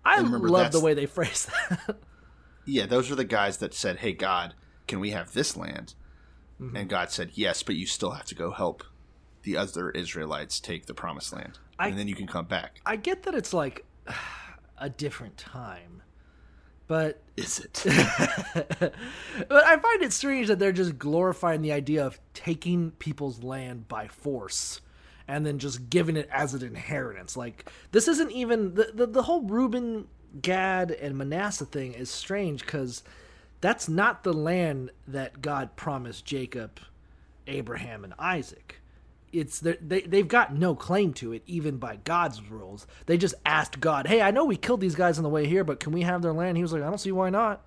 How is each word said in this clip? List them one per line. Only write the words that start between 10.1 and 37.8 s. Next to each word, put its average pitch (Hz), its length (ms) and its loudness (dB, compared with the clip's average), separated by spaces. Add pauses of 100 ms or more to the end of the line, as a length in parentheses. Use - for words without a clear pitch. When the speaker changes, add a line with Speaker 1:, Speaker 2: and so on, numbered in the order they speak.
Speaker 2:
take - 260 -8
the - 80 -12
promised 76 380 -8
land. - 260 -14 (200)
Speaker 1:
I 190 100 -2
Speaker 2:
And 196 100 -4
then 104 100 -4
you 98 60 -4
can 95 120 -8
come 85 200 -6
back." - 400 -6
Speaker 1:
I 214 100 -2
get 370 280 -4
that 349 100 -4
it's, - 180 -4
like, 147 320 -4 (220)
<sighs> - 720 -14
a 139 100 -8
different 135 480 -10
time. 90 680 -16 (840)
But 160 320 -2 (160)
Speaker 2:
Is - 220 -6
it? - 260 -10
Speaker 1:
<laughs> - 1080 2 (560)
But 294 160 10
I 320 120 10
find 427 260 4
it 247 100 0
strange 262 360 0
that 196 100 4
they're 196 140 4
just 175 260 0
glorifying 165 640 2
the 151 100 0
idea 143 340 2
of 123 120 -6 (160)
taking 170 580 0
people's 135 500 -6
land 127 460 -10
by 110 200 -8
force - 720 -6 (480)
and 143 160 -2
then 143 140 -2
just 123 320 -6
giving 165 260 4
it 147 160 -4
as 139 220 0
an 127 80 -4
inheritance. 113 760 -8
Like, 120 320 -12 (220)
this 226 180 6
isn't 311 220 4
even 226 440 0
the, 220 200 4
the, 240 120 2
the 233 160 2
whole 330 200 2
Reuben, 226 640 0 (340)
Gad, 185 520 0
and 139 260 -6
Manasseh 156 480 -4
thing 131 280 -6
is 127 160 -10
strange 190 560 -4
'cause 131 360 -6 (580)
that's - 280 0
not 202 340 2
the 185 100 0
land 156 580 0 (180)
that 135 340 -8
God 139 340 -4
promised 127 480 -6
Jacob, 123 540 -6 (720)
Abraham, 117 560 -8